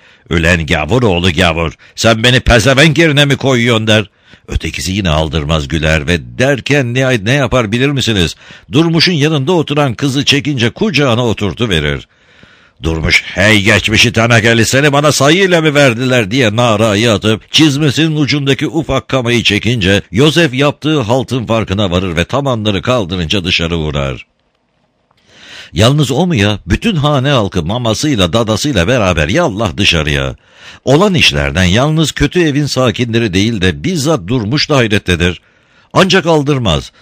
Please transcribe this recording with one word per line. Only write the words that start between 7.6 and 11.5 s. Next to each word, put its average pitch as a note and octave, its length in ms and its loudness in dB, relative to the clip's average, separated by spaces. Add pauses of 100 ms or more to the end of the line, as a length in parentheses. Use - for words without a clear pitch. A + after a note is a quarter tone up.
bilir B2+ 180 0
misiniz? G#2+ 460 -2 (360)
Durmuş'un E3 400 2
yanında D3 400 0
oturan D3 420 0
kızı C#3 300 -2
çekince C3+ 460 0
kucağına C#3 560 0
oturtuverir. F2 840 -2 (720)